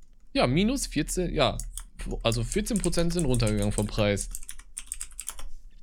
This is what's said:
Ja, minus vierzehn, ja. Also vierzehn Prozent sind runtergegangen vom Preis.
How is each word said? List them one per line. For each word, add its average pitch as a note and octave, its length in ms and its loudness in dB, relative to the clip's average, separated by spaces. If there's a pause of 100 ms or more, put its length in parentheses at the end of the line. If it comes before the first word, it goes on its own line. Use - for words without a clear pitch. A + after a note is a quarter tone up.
(320)
Ja, C4 140 4
minus G#3 400 4
vierzehn, E3 460 -2
ja. A#2+ 240 4 (680)
Also A#2 220 2
vierzehn G#3 340 0
Prozent E3+ 340 2
sind E3+ 120 2
runtergegangen G#2+ 480 4
vom G#2+ 140 2
Preis. G#2 420 2 (1500)